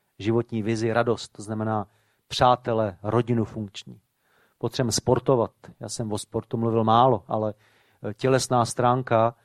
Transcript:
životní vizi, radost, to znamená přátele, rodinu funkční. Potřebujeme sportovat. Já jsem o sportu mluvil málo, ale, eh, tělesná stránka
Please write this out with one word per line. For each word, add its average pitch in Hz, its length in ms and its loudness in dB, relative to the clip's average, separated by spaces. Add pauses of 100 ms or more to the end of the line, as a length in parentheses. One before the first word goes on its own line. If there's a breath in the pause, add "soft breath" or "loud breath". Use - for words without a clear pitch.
(200)
životní 113 440 -2
vizi, 110 300 -2
radost, 117 340 -2
to - 140 -18
znamená 107 460 -4 (400)
přátele, 117 760 2
rodinu 113 420 0
funkční. - 540 -12 (580)
Potřebujeme 117 340 -2
sportovat. 123 600 2 (280)
Já 104 100 -10
jsem 110 220 -8
o 107 60 -4
sportu - 400 -8
mluvil 113 260 0
málo, 117 440 4
ale, 107 260 -2 (560 soft breath)
eh, 107 40 -6
tělesná 127 520 2
stránka 120 800 0